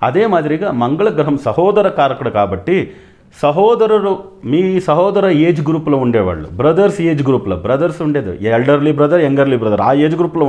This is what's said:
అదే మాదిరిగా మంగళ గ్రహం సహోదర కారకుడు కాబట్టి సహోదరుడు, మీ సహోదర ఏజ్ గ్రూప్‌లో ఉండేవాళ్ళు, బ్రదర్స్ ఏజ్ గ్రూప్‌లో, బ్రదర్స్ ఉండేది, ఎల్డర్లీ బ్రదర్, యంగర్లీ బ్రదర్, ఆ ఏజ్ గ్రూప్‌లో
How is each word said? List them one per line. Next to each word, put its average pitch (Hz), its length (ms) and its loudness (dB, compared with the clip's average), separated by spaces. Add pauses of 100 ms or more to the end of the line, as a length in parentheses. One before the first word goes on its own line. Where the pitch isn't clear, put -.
అదే 160 140 0 (100)
మాదిరిగా 165 360 -2 (140)
మంగళ 160 340 0
గ్రహం 147 220 0 (100)
సహోదర 196 400 2 (100)
కారకుడు 131 400 -2
కాబట్టి 101 380 -2 (680)
సహోదరుడు, 202 680 2 (420)
మీ 156 60 4 (280)
సహోదర 190 400 2 (180)
ఏజ్ 165 240 2
గ్రూప్‌లో 156 360 -2
ఉండేవాళ్ళు, 92 420 0 (140)
బ్రదర్స్ 175 380 2 (120)
ఏజ్ 143 180 0
గ్రూప్‌లో, 117 280 -2 (100)
బ్రదర్స్ 156 400 -2
ఉండేది, 135 260 -2 (240)
ఎల్డర్లీ 143 420 2
బ్రదర్, 147 280 2
యంగర్లీ 135 360 2
బ్రదర్, 104 260 0
ఆ 131 40 4 (140)
ఏజ్ 160 140 -2
గ్రూప్‌లో 160 280 0